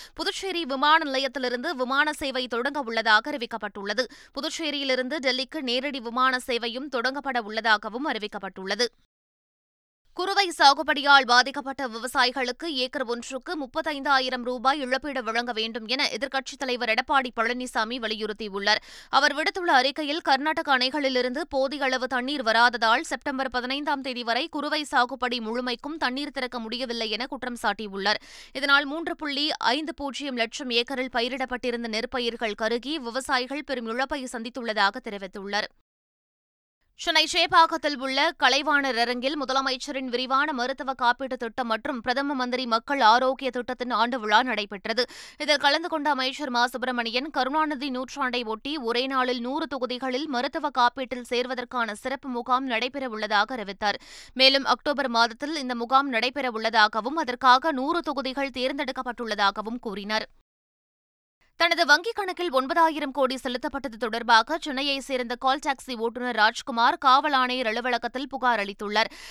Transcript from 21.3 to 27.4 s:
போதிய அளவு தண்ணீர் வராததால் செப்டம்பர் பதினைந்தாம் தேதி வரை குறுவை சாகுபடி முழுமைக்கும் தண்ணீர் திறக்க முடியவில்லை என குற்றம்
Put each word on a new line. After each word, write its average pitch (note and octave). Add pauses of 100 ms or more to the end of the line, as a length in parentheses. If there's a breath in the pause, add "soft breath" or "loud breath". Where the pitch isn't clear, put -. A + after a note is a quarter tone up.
போதிய C4+
அளவு B3+
தண்ணீர் C4
வராததால் A#3
செப்டம்பர் C4
பதினைந்தாம் C4+
தேதி B3
வரை A#3
குறுவை D4
சாகுபடி B3
முழுமைக்கும் B3
தண்ணீர் C#4
திறக்க B3+
முடியவில்லை A#3
என A3
குற்றம் B3